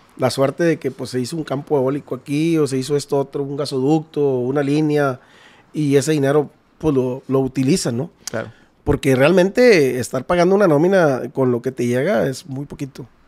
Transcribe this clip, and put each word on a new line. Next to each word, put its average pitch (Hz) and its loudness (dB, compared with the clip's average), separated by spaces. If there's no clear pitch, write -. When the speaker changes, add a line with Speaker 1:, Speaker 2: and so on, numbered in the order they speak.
Speaker 1:
la 131 0
suerte 135 0
de 165 2
que, 135 -6
pues, 123 -10
se 127 -6
hizo 123 -6
un 156 -6
campo 139 -4
eólico 135 -2
aquí, 151 -2
o 151 2
se 131 -4
hizo 131 -2
esto 143 -2
otro, 139 -4
un 139 -8
gasoducto, 147 -2
una 131 -2
línea, 147 0
y 143 0
ese 139 2
dinero, 143 2
pues, 156 0
lo, 127 -2
lo 135 0
utilizan, 135 -2
¿no? 143 -8
Speaker 2:
Claro. 113 -8
Speaker 1:
Porque 135 0
realmente 175 4
estar 127 -6
pagando 180 2
una 202 4
nómina 151 2
con 127 0
lo 120 -2
que 131 -6
te 127 -4
llega 156 0
es 131 -8
muy 139 -10
poquito. 135 -14